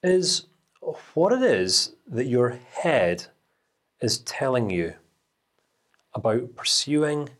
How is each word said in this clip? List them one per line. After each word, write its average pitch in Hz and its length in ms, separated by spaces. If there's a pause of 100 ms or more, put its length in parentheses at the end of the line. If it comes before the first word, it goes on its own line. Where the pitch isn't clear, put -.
is 185 440 (680)
what 180 180
it 254 100
is 95 500 (140)
that 120 200
your 123 240
head 101 760 (760)
is 110 180
telling 123 520
you 85 240 (1200)
about 117 420
pursuing 147 840